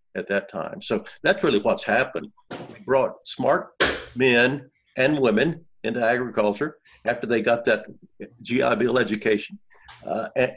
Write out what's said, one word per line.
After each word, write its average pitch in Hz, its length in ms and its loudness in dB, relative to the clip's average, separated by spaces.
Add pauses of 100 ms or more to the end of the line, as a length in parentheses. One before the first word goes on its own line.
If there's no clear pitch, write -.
(160)
at 92 120 -8
that 98 220 -2
time. 87 320 -10
So 107 220 -4 (180)
that's 185 220 2
really 127 160 2
what's 101 240 0
happened. - 480 -2 (200)
We - 320 -14
brought 131 440 0
smart 139 420 0 (460)
men 127 560 4 (260)
and 139 220 2
women 127 440 2 (200)
into 117 200 -4
agriculture 120 760 0 (280)
after 117 220 -2
they 113 140 2
got 117 240 2
that 110 200 2 (560)
G 127 220 0
I 123 100 2
Bill 120 240 0
education, 107 640 -2 (440)
uh, 101 320 -6
and, 127 220 0